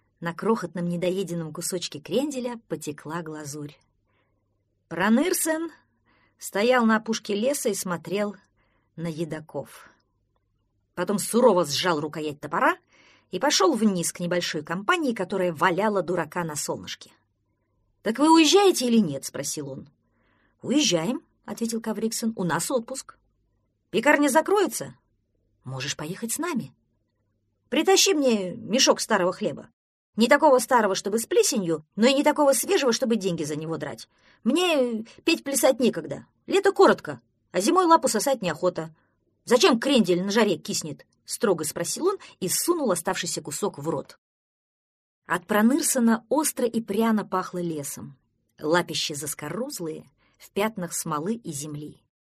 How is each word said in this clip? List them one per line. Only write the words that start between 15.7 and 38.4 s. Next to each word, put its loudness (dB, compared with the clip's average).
дурака -4
на -8
солнышке. -10
"Так -2
вы 6
уезжаете 6
или 4
нет?" 2
спросил -8
он. -14
"Уезжаем", 0
ответил -6
Кавриксон, — -4
"у -4
нас 0
отпуск". -6
"Пекарня 4
закроется?" 0
"Можешь -8
поехать -8
с -4
нами". -6
"Притащи 4
мне 0
мешок 0
старого 0
хлеба. -8
Не 2
такого 6
старого, 2
чтобы -4
с -4
плесенью, 0
но 4
и 6
не 2
такого 4
свежего, 2
чтобы 0
деньги -2
за -6
него -6
драть. -10
Мне 0
петь-плясать 2
некогда. -2
Лето 2
коротко, 4
а -2
зимой 4
лапу 6
сосать 0